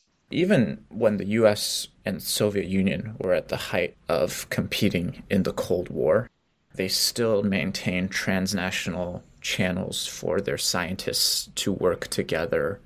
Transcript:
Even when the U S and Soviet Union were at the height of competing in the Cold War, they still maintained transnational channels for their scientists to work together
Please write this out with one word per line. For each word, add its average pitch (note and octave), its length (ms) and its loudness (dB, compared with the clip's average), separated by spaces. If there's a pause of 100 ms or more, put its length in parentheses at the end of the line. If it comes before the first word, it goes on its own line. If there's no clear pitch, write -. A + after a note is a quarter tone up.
(320)
Even C#3 580 2
when G#2 280 2
the F#2 100 -4
U A2 200 6
S - 420 0 (160)
and - 160 -2
Soviet G2+ 440 0
Union F#2+ 540 0
were F#2 140 2
at - 160 0
the - 80 -2
height - 380 -2 (140)
of - 400 0
competing F2+ 800 -2
in G2 140 4
the - 100 -2
Cold F2+ 360 -2
War, D#2+ 400 2 (440)
they F#2 140 -2
still A2 560 2
maintained F#2+ 680 0
transnational F#2 1120 -2 (180)
channels - 680 -2
for F2+ 320 -2
their C#2+ 180 -2
scientists - 1000 -2
to - 160 -2
work F2+ 360 0
together E2 800 -2